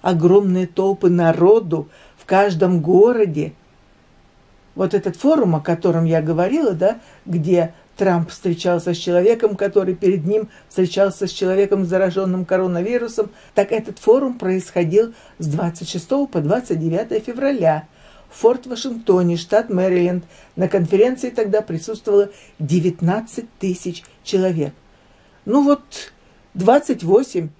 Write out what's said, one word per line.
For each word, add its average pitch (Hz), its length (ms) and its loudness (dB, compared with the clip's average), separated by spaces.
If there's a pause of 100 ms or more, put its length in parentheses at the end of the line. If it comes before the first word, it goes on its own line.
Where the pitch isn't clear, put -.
огромные 185 640 2
толпы 190 420 0
народу 175 800 2 (280)
в - 100 -20
каждом 185 540 2
городе. 180 720 2 (1200)
Вот 190 200 -2
этот 190 220 -2
форум, 262 400 2
о 147 40 -2
котором 170 440 -2
я 160 180 0
говорила, 190 500 0
да, 190 280 -2 (260)
где 170 480 0 (220)
Трамп 175 340 0
встречался 175 640 -2
с - 20 -8
человеком, 196 600 0
который 190 400 0
перед 185 280 0
ним 214 240 -2 (200)
встречался 190 580 -2
с 180 40 -4
человеком, 196 540 0
зараженным 185 600 -2
коронавирусом, 202 840 -2 (240)
так 202 180 0
этот 220 260 -6
форум 247 400 2
происходил 185 760 0 (240)
с 165 100 -6
двадцать 165 400 -6
шестого 269 380 -4
по 175 140 -6
двадцать 175 380 -2
девятое 196 400 -4
февраля. 226 680 -2 (420)
В - 120 -20
Форт-Вашингтоне, 226 920 0
штат 214 340 -2
Мэриленд, 180 520 0 (320)
на 180 140 -2
конференции 208 640 0
тогда 214 320 -2
присутствовало 202 680 -2 (300)
девятнадцать 175 1000 -2
тысяч 180 460 -8 (180)
человек. 180 520 -2 (680)
Ну 269 200 2
вот, - 480 -2 (420)
двадцать 240 480 2
восемь 180 460 0 (120)